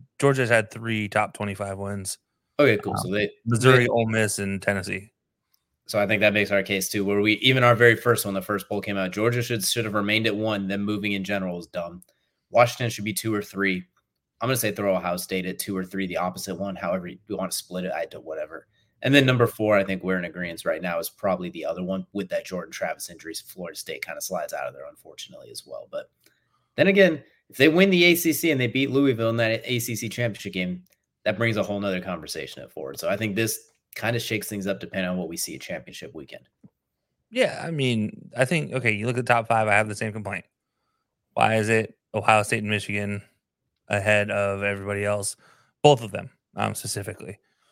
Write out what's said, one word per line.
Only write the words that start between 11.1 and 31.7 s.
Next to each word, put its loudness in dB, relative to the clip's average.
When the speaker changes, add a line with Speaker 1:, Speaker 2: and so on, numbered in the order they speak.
Speaker 2:
in -2
general -4
is -14
dumb. -10
Washington 4
should -8
be -2
two -2
or 0
three. -2
I'm -2
gonna 2
say 0
throw 0
Ohio -2
State -4
at -6
two -6
or -4
three, -4
the -6
opposite -4
one. -6
However -4
you -14
want -6
to -6
split -8
it, -6
I -6
don't, -16
whatever. -12
And 2
then 6
number 4
four, 2
I 4
think -4
we're 0
in -4
agreeance -10
right -2
now, -4
is -8
probably -4
the -10
other -6
one -6
with -6
that -4
Jordan -10
Travis -8
injury. -14
Florida -14
State -10
kinda -12
slides -6
out -6
of -10
there, -18
unfortunately, -20
as -16
well. -16
But -12
then 4
again, 6
if -14
they 8
win 8
the 6
A 8
C 2
C 0
and 2
they 2
beat 0
Louisville 4
in 0
that 0
A 0
C -4
C -6
championship -4
game, -4
that 0
brings 0
a 0
whole -4